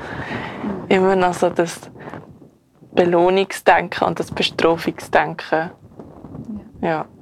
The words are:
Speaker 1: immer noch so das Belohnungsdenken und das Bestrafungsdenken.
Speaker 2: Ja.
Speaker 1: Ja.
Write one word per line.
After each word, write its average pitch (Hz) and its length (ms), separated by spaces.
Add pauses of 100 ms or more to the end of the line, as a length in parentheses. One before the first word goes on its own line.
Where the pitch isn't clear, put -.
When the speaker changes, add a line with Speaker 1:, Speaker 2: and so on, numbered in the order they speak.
(880)
Speaker 1:
immer 190 260
noch 180 180
so 175 160
das 170 300 (1120)
Belohnungsdenken 175 1160
und 170 120
das - 120
Bestrafungsdenken. 160 1400 (1080)
Speaker 2:
Ja. 175 80
Speaker 1:
Ja. 156 160 (160)